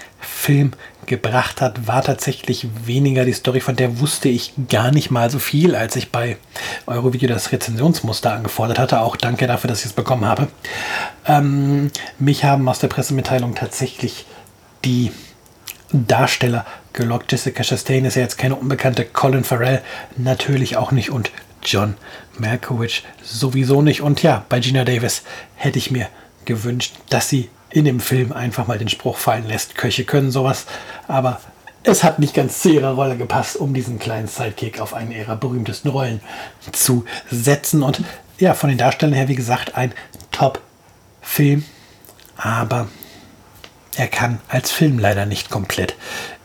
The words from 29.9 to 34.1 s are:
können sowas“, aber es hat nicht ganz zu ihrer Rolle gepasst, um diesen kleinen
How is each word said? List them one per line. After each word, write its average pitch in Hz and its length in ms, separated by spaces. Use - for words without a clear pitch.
können 135 260
sowas“, 131 360
aber 127 320
es 196 220
hat 160 160
nicht 147 120
ganz - 300
zu - 60
ihrer 139 240
Rolle 131 240
gepasst, 120 400
um 139 180
diesen 120 240
kleinen 113 300